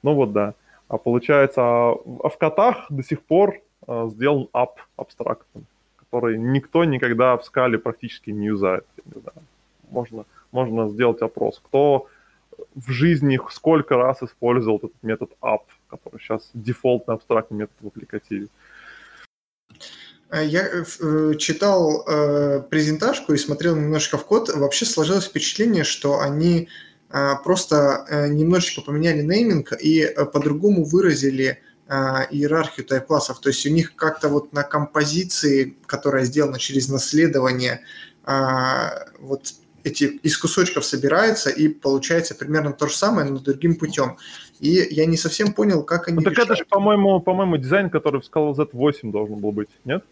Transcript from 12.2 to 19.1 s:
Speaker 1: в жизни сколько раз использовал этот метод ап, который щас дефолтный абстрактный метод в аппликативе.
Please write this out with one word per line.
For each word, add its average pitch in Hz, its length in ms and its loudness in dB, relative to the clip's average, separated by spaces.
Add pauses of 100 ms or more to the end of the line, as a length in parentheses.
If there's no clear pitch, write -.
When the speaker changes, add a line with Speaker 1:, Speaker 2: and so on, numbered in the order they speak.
Speaker 1:
в 131 160 -12
жизни 139 480 2 (140)
сколько 151 440 2
раз 127 260 2
использовал 120 560 0
этот 104 140 -10 (100)
метод 110 280 -6 (100)
ап, 110 220 -2 (260)
который - 300 -20
щас - 360 -8
дефолтный 120 600 -2
абстрактный 113 440 -2
метод 107 220 -8
в 107 60 -18
аппликативе. 104 600 -12 (1800)